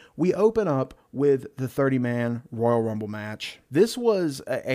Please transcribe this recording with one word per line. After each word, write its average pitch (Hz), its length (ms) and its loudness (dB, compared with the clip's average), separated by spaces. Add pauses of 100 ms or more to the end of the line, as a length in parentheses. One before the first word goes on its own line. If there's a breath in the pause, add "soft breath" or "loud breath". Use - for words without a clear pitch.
(160 loud breath)
we 175 180 2
open 214 340 2
up 135 280 -2 (160 soft breath)
with 135 460 2
the 131 100 -4
thirty-man 120 720 0 (100)
Royal 117 300 2
Rumble 110 280 -4
match. 107 500 -10 (100)
This 185 260 2
was 190 520 0
a, 127 260 -4